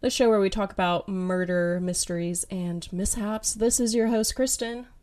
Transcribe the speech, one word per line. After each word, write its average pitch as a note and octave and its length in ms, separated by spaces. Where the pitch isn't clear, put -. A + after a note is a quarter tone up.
The B3+ 100
show B3+ 180
where A3 120
we G3 100
talk G3 220
about F3 360
murder, F3+ 720
mysteries, F3 720
and F3 420
mishaps. G#3 640
This A3+ 260
is A3+ 140
your A3+ 140
host, A3 260
Kristen. B3 520